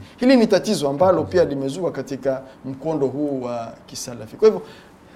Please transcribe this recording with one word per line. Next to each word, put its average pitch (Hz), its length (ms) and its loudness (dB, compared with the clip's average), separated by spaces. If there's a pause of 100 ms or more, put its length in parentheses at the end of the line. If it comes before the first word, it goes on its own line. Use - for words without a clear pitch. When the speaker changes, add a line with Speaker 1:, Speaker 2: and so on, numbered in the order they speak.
(160)
Speaker 1:
Hili 254 200 6
ni 226 100 4
tatizo 185 420 0
ambalo 175 300 4
Speaker 2:
Tatizo. 156 140 -4
Speaker 1:
pia 175 120 4
limezuka 143 460 -4
katika 131 500 -4 (240)
mkondo 135 420 -4
huu 135 360 -4
wa 120 260 -6 (180)
kisalafi. 117 500 -14
Kwa 214 120 6
hivyo, 190 140 2 (540)